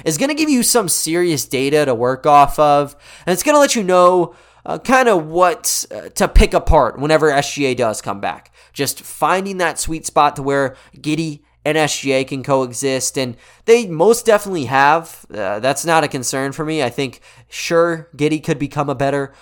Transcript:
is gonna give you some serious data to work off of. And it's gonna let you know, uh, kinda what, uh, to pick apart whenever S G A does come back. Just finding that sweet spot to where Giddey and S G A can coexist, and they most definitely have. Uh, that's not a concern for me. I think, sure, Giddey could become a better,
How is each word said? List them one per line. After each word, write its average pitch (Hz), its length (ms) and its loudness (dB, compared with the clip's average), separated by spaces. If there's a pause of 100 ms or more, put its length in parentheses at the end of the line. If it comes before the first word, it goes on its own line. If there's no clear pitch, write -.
is 156 140 -2
gonna 285 180 -2
give 311 140 -2
you 247 120 2
some 220 280 0
serious 165 560 -2
data 139 400 0
to 127 100 0
work 123 300 -2
off 143 340 6
of. 143 360 2 (300)
And 175 80 0
it's 180 80 -2
gonna 294 160 4
let 277 180 4
you 220 80 -2
know, 180 520 4 (280)
uh, 156 140 -8
kinda 240 400 2
what, 160 720 -2
uh, 90 200 -14
to - 180 0
pick 196 260 4
apart 156 460 2
whenever 151 320 2
S 139 240 0
G 143 100 -2
A 127 80 0
does 117 260 -2
come 101 200 -8
back. 95 340 -10 (200)
Just - 280 -6
finding 190 560 -4
that 165 220 -2
sweet 160 260 -8
spot 147 300 0
to 143 80 -8
where 139 320 -2 (200)
Giddey 151 460 -6 (240)
and 151 120 0
S 151 220 0
G 135 120 -4
A 135 120 0
can 131 200 -10
coexist, 131 760 -4
and 123 200 -6 (280)
they 233 220 4
most 180 380 2
definitely 196 400 0
have. 139 680 0
Uh, 104 260 -6
that's 135 260 -4
not 160 180 2
a 143 40 -2
concern 135 440 -6
for 160 120 -10
me. 156 200 -4
I 120 80 -4
think, 131 300 -8 (280)
sure, 170 640 -2
Giddey 151 280 0
could 151 160 -4
become 143 300 -4
a 135 60 -4
better, 139 460 -4